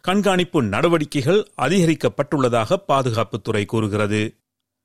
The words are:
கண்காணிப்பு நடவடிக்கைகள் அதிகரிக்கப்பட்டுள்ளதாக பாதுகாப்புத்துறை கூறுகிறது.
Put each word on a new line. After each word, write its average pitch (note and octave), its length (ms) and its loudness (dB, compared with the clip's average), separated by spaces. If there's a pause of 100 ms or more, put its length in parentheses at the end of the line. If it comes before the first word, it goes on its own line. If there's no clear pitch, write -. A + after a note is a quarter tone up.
கண்காணிப்பு F3+ 600 0
நடவடிக்கைகள் D3+ 880 0 (120)
அதிகரிக்கப்பட்டுள்ளதாக C#3 1120 0 (120)
பாதுகாப்புத்துறை A2+ 760 -2
கூறுகிறது. G#2+ 720 -2 (500)